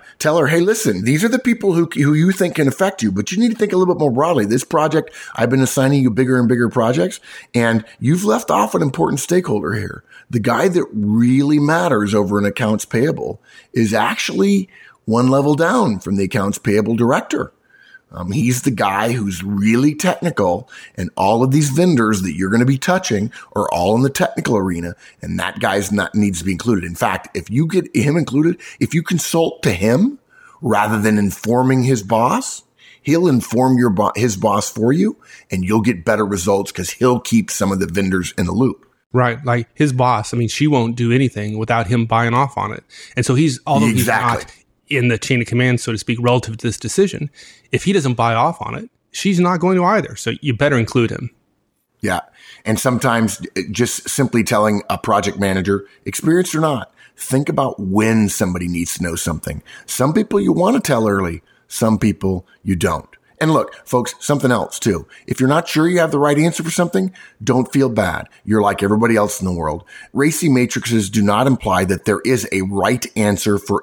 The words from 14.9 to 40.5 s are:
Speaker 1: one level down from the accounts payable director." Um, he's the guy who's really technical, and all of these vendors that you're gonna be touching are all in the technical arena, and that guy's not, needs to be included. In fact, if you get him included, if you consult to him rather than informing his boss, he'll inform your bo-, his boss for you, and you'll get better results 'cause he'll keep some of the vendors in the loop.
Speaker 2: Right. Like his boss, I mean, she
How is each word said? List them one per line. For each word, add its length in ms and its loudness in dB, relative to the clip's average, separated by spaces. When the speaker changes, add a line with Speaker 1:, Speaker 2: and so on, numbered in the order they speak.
Speaker 1:
one 240 2
level 260 2
down 460 0
from 160 -4
the 80 0
accounts 340 -2
payable 380 0
director." 560 0
Um, 220 -8
he's 300 0
the 80 0
guy 420 0
who's 320 -4
really 500 2
technical, 760 -2
and 180 -6
all 300 2
of 60 2
these 180 2
vendors 540 2
that 100 -4
you're 160 -4
gonna 160 2
be 140 2
touching 520 -2
are 160 -2
all 260 2
in 40 2
the 80 2
technical 480 -2
arena, 400 -4
and 180 -6
that 220 -6
guy's 320 0
not, 220 -2
needs 240 0
to 80 -10
be 60 0
included. 320 -2
In 100 -8
fact, 420 -4
if 140 -8
you 160 0
get 280 -2
him 220 2
included, 420 0
if 140 -2
you 80 0
consult 600 -2
to 80 2
him 460 2
rather 360 0
than 200 2
informing 640 0
his 200 0
boss, 600 -2
he'll 260 2
inform 480 2
your 140 4
bo-, 260 2
his 200 0
boss 340 0
for 200 -2
you, 280 0
and 120 -4
you'll 200 2
get 240 -2
better 180 2
results 480 -2
'cause 160 -8
he'll 320 0
keep 300 0
some 200 -2
of 80 -2
the 80 -2
vendors 520 -2
in 80 0
the 60 -4
loop. 340 -2
Speaker 2:
Right. 320 0
Like 300 -2
his 180 0
boss, 400 0
I 60 -4
mean, 100 0
she 180 0